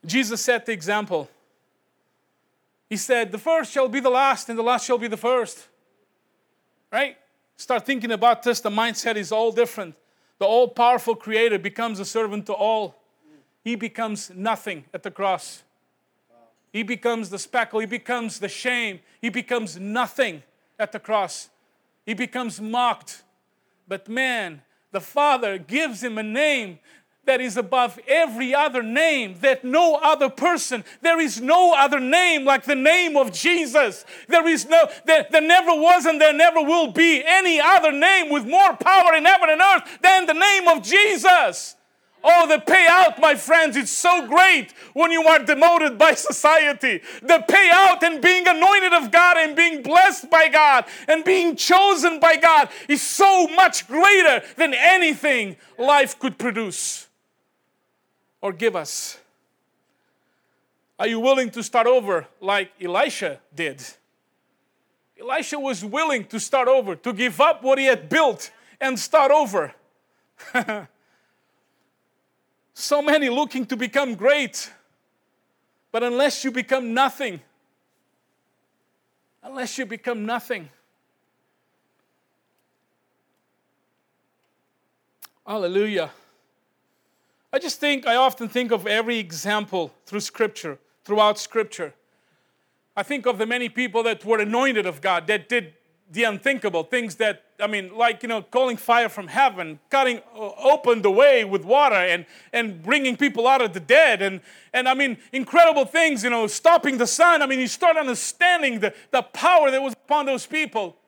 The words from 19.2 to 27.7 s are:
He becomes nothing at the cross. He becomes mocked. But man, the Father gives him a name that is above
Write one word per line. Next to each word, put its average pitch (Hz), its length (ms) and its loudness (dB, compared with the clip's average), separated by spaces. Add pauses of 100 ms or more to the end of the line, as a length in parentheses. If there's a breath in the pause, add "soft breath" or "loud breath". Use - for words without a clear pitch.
He 233 80 -6
becomes 220 500 -8
nothing 208 640 -6 (340)
at 208 140 -8
the 220 80 -14
cross. 202 500 -6 (560)
He 220 80 -10
becomes 233 460 -10
mocked. 226 640 -6 (640)
But 196 220 -12
man, 226 540 -6 (280)
the 190 100 -6
Father 254 560 -2
gives 226 460 -6
him 226 140 -8
a 220 60 -8
name 226 560 -4 (460 soft breath)
that 262 140 0
is 247 160 -8
above 247 500 -2